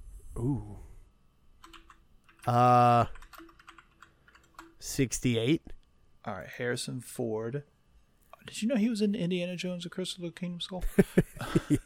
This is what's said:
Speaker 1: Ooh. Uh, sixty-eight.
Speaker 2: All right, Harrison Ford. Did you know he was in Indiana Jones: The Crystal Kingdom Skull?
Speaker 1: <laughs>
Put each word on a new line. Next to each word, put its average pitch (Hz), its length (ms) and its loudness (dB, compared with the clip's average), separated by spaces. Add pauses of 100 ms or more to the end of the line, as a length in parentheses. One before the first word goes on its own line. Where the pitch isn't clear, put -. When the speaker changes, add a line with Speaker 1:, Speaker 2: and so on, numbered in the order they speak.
(380)
Speaker 1:
Ooh. 113 400 -4 (1700)
Uh, 120 580 8 (1700)
sixty-eight. 123 840 0 (640)
Speaker 2:
All 110 100 -6
right, 90 120 -12 (100)
Harrison 123 440 -4
Ford. 117 640 -6 (840)
Did - 160 -10
you 214 40 0
know 277 80 2
he 214 140 4
was 208 120 0
in 208 120 2
Indiana 175 420 -2
Jones: 175 280 -6
The 170 60 -10
Crystal 180 420 -8
Kingdom 175 300 -8
Skull? 185 280 -8
Speaker 1:
<laughs> - 960 2